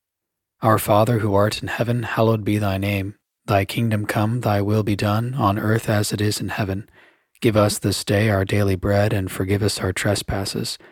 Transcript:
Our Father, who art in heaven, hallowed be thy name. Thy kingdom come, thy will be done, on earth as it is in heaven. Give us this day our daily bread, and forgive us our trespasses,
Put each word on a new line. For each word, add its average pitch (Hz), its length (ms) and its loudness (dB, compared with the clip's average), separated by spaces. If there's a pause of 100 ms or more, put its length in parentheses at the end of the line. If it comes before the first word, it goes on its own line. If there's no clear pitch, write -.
(600)
Our 110 160 4
Father, 113 420 2
who 104 140 0
art 104 300 2
in 104 40 -6
heaven, 120 360 -2
hallowed 110 420 0
be 104 140 0
thy 98 180 0
name. 98 380 -2 (320)
Thy 98 180 2
kingdom 107 400 -2
come, 113 360 0
thy 104 200 0
will 104 220 0
be 104 120 -2
done, 110 380 -2
on 107 240 2
earth 110 320 0
as 104 240 0
it 101 80 -2
is 104 180 -2
in 107 100 -6
heaven. 98 380 -4 (540)
Give 107 160 4
us 104 220 4
this - 240 -2
day 107 260 2
our 98 160 2
daily 101 300 0
bread, 101 360 0
and 98 200 -2
forgive 98 320 -2
us 101 160 0
our 92 120 -2
trespasses, - 880 -4 (140)